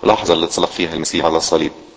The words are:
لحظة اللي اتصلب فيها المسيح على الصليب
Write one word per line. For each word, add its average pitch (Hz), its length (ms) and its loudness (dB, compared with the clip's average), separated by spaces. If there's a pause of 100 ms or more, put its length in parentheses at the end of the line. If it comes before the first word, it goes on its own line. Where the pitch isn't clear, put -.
لحظة 101 300 2
اللي 82 120 2
اتصلب 85 220 -2
فيها 85 260 -4
المسيح 82 320 -2
على 80 120 2
الصليب 78 340 0 (260)